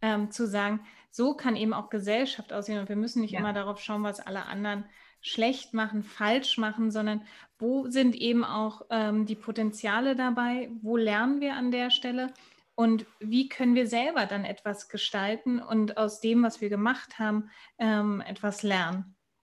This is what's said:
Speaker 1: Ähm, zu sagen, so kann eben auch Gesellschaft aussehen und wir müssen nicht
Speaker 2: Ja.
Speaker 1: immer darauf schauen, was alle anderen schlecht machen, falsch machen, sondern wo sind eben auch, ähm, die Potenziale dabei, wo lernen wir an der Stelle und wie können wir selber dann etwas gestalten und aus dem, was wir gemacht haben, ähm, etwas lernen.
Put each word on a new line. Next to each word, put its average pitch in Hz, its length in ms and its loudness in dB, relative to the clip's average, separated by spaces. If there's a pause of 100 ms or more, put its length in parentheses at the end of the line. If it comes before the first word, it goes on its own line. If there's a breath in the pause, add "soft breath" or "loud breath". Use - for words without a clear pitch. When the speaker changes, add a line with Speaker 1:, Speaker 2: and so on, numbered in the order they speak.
Speaker 1:
Ähm, 214 300 0
zu 233 160 -2
sagen, 202 320 0 (320 loud breath)
so 269 240 0
kann 247 200 0
eben 220 180 0
auch - 180 -6
Gesellschaft 220 600 -2
aussehen 208 280 -4
und 196 100 -6
wir 208 60 -4
müssen 233 260 0
nicht 208 120 -2
Speaker 2:
Ja. 185 60 -2
Speaker 1:
immer 208 140 0
darauf 202 260 -4
schauen, 208 220 -4
was 202 200 -4
alle 190 240 -8
anderen 202 400 -4 (360 loud breath)
schlecht 240 540 0
machen, 214 260 0
falsch 220 560 0
machen, 220 320 0
sondern 214 320 -2 (380 loud breath)
wo 262 280 0
sind 247 280 4
eben 233 280 2
auch, 214 460 -2
ähm, 214 380 2
die 220 80 -4
Potenziale 220 800 0
dabei, 240 560 0 (100)
wo 220 160 0
lernen 226 440 2
wir 277 140 0
an 247 160 0
der 247 200 -2
Stelle 254 420 -2 (400 soft breath)
und 226 320 4 (140)
wie 247 300 2
können 247 260 4
wir 247 100 6
selber 240 400 0
dann 202 200 -4
etwas 202 440 -8
gestalten 220 720 -2
und 214 360 0
aus 214 240 -2
dem, 233 200 6
was 226 180 2
wir 208 100 -2
gemacht 208 500 -2
haben, 214 320 -2 (260 loud breath)
ähm, 214 440 2
etwas 202 420 -4
lernen. 185 520 0 (280)